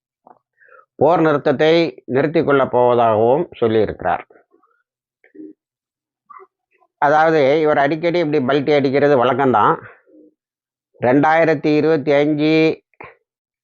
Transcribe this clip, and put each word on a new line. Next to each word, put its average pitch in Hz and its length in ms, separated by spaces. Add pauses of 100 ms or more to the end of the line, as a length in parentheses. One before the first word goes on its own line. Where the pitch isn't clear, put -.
(960)
போர் 165 240
நிறுத்தத்தை 156 880
நிறுத்தி 147 380
கொள்ளப் 135 320
போவதாகவும் 120 720 (120)
சொல்லியிருக்கிறார். 101 640 (2750)
அதாவது 151 640
இவர் 151 160
அடிக்கடி 160 420
இப்படி 151 260
பல்டி 139 280
அடிக்கிறது 139 520
வழக்கம்தான். 131 560 (1200)
ரெண்டாயிரத்தி 151 720
இருபத்தி 156 360
அஞ்சு 151 720 (840)